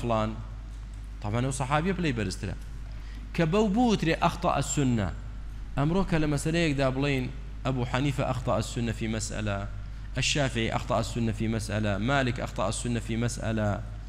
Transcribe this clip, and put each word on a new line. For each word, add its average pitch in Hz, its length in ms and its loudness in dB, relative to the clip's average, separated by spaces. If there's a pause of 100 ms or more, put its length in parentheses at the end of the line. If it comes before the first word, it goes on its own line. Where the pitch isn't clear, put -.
فلان؟ 110 280 2 (920)
طبعاً 107 200 0
ئەو 135 100 0
سەحابیە 151 460 0
پلەی 156 200 0
بەرزترە. 95 380 -2 (800)
کە 170 80 4 (100)
بەو 214 120 4 (100)
بوترێ: 202 480 4
«ئەخطەء 165 400 2
السنة.» 120 460 2 (680)
ئەمڕۆ 165 320 4
کە 165 140 4
لە 151 100 2
مەسەلەیەکدا 151 640 2
بڵێن: 135 300 2 (400)
«ئەبوو 127 260 0
حەنیفە 135 400 2
ئەخطەء 120 320 0
السنة 117 280 -2
في 110 160 -2
مسألة، 104 600 -2 (500)
الشافعي 123 580 2
أخطأ 117 240 0
السنة 113 320 0
في 110 160 0
مسألة، 107 500 0
مالك 127 420 2
أخطأ - 300 -2
السنة 120 300 -2
في 110 180 -2
مسألة، 110 640 0 (280)